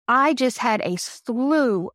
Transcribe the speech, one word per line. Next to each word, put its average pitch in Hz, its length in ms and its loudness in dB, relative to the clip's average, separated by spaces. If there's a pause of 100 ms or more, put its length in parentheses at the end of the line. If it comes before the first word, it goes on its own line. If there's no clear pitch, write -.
I 269 260 4
just 254 240 0
had 220 240 0
a 180 160 -4
slew 247 960 -2